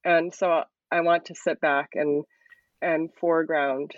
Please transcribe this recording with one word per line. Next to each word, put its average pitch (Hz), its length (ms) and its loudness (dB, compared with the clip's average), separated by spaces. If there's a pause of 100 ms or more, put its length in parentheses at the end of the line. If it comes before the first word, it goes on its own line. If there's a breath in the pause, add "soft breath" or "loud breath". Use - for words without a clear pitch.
And 175 300 2
so 175 300 0 (280)
I 170 100 0
want 170 240 2
to 180 100 -16
sit - 260 -4
back 143 320 0
and, 147 300 0 (580 soft breath)
and 160 280 -2 (100)
foreground 156 800 -2